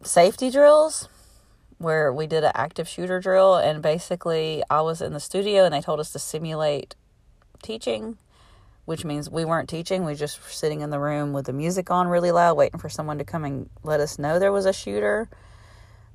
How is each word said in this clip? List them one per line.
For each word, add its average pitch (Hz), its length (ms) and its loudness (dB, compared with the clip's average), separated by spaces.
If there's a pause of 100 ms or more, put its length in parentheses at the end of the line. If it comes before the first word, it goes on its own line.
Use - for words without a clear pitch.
safety 208 460 4
drills 294 600 6 (680)
where 156 360 0
we 156 140 -4
did 156 160 0
an 143 120 4
active 160 320 -4
shooter 185 320 -6
drill, 190 360 6
and 156 260 0
basically 160 880 -2
I 151 120 2
was 165 200 -4
in 156 120 -6
the 147 60 -8
studio 196 460 2
and 160 80 4
they 143 80 -2
told 151 180 -4
us 156 140 -8
to 156 60 -10
simulate 156 760 -4 (680)
teaching, 220 560 -8 (680)
which 160 200 -8
means 147 240 -8
we 165 160 -4
weren't 160 240 -2
teaching. 175 360 -4
We 151 100 -6
just 147 260 -8
were - 80 -20
sitting 151 320 -4
in 147 100 -8
the 143 80 -4
room 147 340 -2
with 139 140 -4
the 131 60 -6
music 175 380 -4
on 180 160 2
really 175 240 2
loud, 170 240 4
waiting 143 240 2
for 156 100 -10
someone 151 280 -6
to 147 80 -6
come 160 180 -6
and 139 260 -8 (140)
let 156 160 0
us 151 200 -2
know 156 200 0
there 196 120 4
was 202 140 0
a 190 80 4
shooter. 208 560 -2 (840)